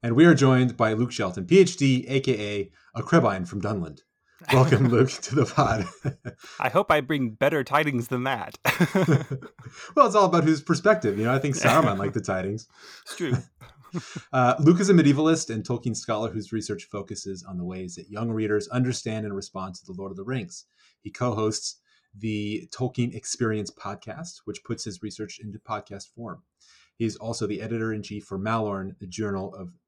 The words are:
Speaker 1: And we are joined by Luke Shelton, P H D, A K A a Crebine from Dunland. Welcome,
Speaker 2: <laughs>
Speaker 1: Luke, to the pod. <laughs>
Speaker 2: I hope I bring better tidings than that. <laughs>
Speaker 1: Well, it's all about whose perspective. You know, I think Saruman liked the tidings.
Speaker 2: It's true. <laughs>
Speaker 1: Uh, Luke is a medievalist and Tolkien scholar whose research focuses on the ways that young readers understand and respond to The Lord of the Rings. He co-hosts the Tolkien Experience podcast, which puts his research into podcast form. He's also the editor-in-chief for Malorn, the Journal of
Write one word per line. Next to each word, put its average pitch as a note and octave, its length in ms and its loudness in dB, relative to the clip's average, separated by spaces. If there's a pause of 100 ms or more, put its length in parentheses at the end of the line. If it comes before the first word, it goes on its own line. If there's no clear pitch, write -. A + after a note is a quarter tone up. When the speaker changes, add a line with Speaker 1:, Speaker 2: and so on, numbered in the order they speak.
Speaker 1:
And A#2 120 0
we D3+ 100 10
are E3 100 10
joined B2+ 420 4
by A2 160 2
Luke A#2+ 180 0
Shelton, F#2+ 360 -4
P E3+ 100 6
H F#3 200 6
D, B2+ 300 2
A C3+ 120 0
K B2+ 200 -2
A G#2 320 -6 (280)
a - 20 -6
Crebine G#2+ 420 2
from G2+ 160 -8
Dunland. F#2 420 -6 (520)
Welcome, B2+ 360 6
Speaker 2:
<laughs> - 20 4
Speaker 1:
Luke, C3 180 4
to - 240 -10
the C#3 120 4
pod. A2 420 0 (160)
<laughs> - 560 -12
Speaker 2:
I B2 100 0
hope G3 220 2
I D3+ 100 4
bring C3 300 -2
better D3 320 0
tidings C3+ 460 0
than B2+ 160 -2
that. B2 380 -4
<laughs> D3+ 760 0 (560)
Speaker 1:
Well, C#4+ 100 8
it's G3+ 100 0
all G#3 100 6
about E3+ 180 4
whose D3+ 180 2
perspective. E3 560 2
You A2 60 0
know, A#2+ 100 0
I C3+ 60 0
think C#3 160 -2
Saruman B2 420 4
liked G2 160 -4
the - 80 -2
tidings. G2 460 -4 (360)
Speaker 2:
It's - 120 -16
true. D3+ 260 -2
<laughs> - 40 -16 (880)
Speaker 1:
Uh, B2+ 260 4
Luke E3 220 6
is G3 80 0
a G3 40 8
medievalist D#3 560 4
and A2 140 -4
Tolkien A#2 320 -4
scholar A2 340 -4
whose G#2 220 -8
research G#2 320 -6
focuses G2 640 -12
on F#2 100 -10
the F2 60 -6
ways F2+ 320 -10
that G2+ 140 -20
young A2 200 -6
readers G#2+ 380 0
understand A#2 580 -2
and G2+ 80 -6
respond F#2+ 420 -10
to - 100 -20
The F#2+ 80 -16
Lord F#2+ 180 -10
of F2+ 60 -12
the G2 80 -12
Rings. A#2 400 -8 (340)
He G#2 100 -14
co-hosts G#2+ 680 -2 (340)
the G#2 640 -6
Tolkien B2 400 -4
Experience G#2+ 560 -4
podcast, G#2+ 720 -14
which - 220 -12
puts - 180 -8
his F#2 180 -12
research G#2+ 400 -12
into G#2+ 180 -14
podcast G#2 540 -12
form. B2 300 -14 (540)
He's A2 180 -4
also A2+ 320 -6
the G2+ 140 -6
editor-in-chief A2 640 -6
for G2 120 -10
Malorn, G2+ 600 -4
the F#2 80 -16
Journal G2 480 -6
of F2+ 140 -14 (180)